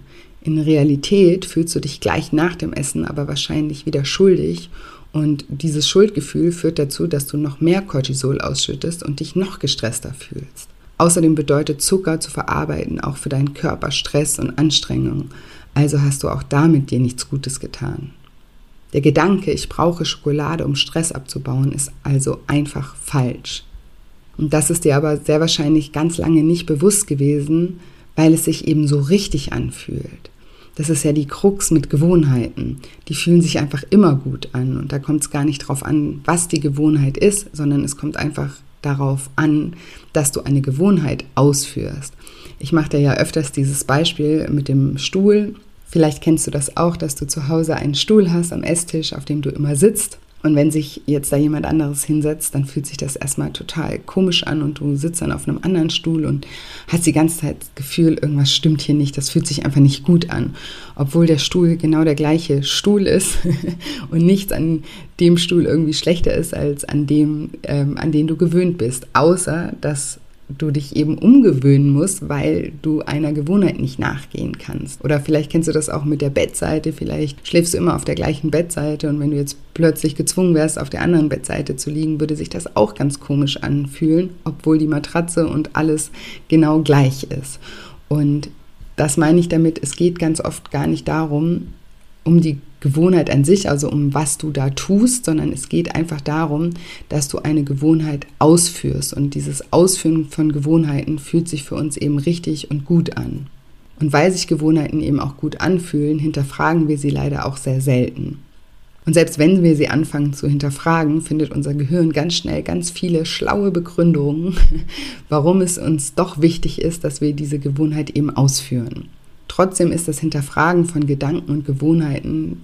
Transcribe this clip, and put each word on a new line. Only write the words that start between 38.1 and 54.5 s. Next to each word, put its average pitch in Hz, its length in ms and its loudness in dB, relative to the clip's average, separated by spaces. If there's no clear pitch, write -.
einfach 143 400 -4
darauf 139 540 -2
an, 156 380 0
dass 147 180 2
du - 100 -4
eine 139 200 2
Gewohnheit 147 640 2
ausführst. 139 760 0
Ich - 120 -6
mache 156 180 2
dir 147 100 0
ja 139 160 4
öfters 139 360 -2
dieses 139 320 -2
Beispiel 151 640 0
mit 143 180 0
dem 139 300 2
Stuhl. 208 580 2
Vielleicht 156 340 2
kennst 160 260 2
du 127 40 -6
das - 260 -4
auch, 170 200 0
dass 160 180 -6
du 143 120 -8
zu 139 200 -6
Hause 160 280 0
einen 143 200 -2
Stuhl 196 360 4
hast 170 220 0
am - 100 -6
Esstisch, - 500 -4
auf 139 120 -10
dem 147 160 -2
du 139 80 -4
immer 147 260 -2
sitzt. 208 440 2
Und 156 140 4
wenn 147 160 4
sich 151 340 -4
jetzt 143 280 0
da 139 40 2
jemand 151 280 0
anderes 147 400 -2
hinsetzt, 151 500 -2
dann 139 80 0
fühlt 147 220 -6
sich - 100 -12
das 139 220 -8
erstmal 143 340 -4
total - 480 -6
komisch 185 440 0
an 151 180 -2